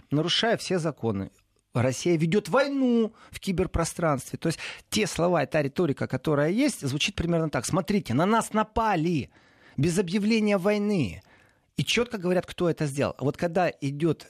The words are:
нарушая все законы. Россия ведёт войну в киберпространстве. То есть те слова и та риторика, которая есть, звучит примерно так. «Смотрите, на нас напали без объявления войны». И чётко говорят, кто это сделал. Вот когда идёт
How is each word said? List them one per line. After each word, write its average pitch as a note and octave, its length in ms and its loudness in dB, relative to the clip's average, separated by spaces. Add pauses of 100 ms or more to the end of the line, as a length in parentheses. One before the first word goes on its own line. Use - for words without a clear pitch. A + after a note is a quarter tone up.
(100)
нарушая E3+ 460 2
все - 220 -2
законы. A#2 520 -4 (440)
Россия C3 420 2
ведёт E3+ 320 2
войну B3 640 2 (180)
в - 80 -16
киберпространстве. E3+ 1000 -2
То - 100 -2
есть D#3+ 100 -2 (300)
те G#3 180 0
слова E3+ 360 2
и C3 40 -2
та D#3 140 0
риторика, C#3 460 0
которая D3 440 0
есть, B3 300 0
звучит C#3+ 340 -2
примерно E3 360 0
так. B2+ 160 -4
«Смотрите, F#3+ 480 0
на D3+ 100 4
нас G#3+ 300 0
напали F#3 760 0 (460)
без D#3+ 220 2
объявления G#3 600 2
войны». G3+ 640 0 (540)
И D3 80 0
чётко - 320 -2
говорят, F3+ 300 0
кто F3 240 0
это D#3 160 -2
сделал. C3+ 320 -2
Вот C#3 180 -2
когда E3+ 340 0 (120)
идёт D3 480 -2